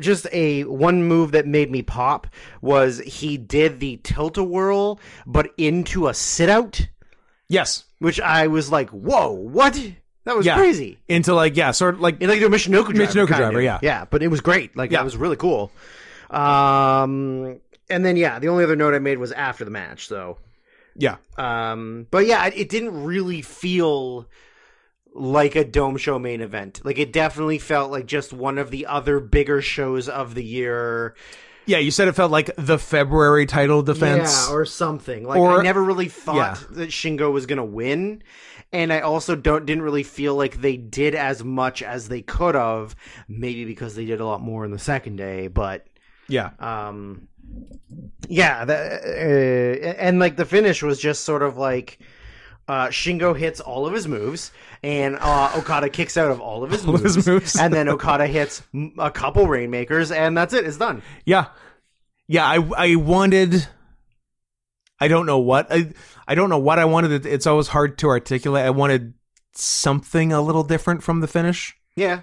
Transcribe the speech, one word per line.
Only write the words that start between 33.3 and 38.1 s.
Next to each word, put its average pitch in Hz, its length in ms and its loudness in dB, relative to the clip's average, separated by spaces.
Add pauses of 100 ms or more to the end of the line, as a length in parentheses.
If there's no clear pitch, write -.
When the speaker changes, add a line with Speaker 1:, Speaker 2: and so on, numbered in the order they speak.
Speaker 2:
title 147 360 2
defense. 147 680 2
Speaker 1:
Yeah, 143 60 -4
or 156 100 2
something. 147 600 -6
Like, 135 140 0
Speaker 2:
Or 180 220 6
Speaker 1:
I - 20 6
never 190 200 2
really 185 260 0
thought 147 280 -6 (340)
Speaker 2:
yeah. - 60 -18
Speaker 1:
that 165 140 -8
Shingo 151 420 -2
was 135 140 -2
gonna 131 180 -4
win, 143 580 -6 (500)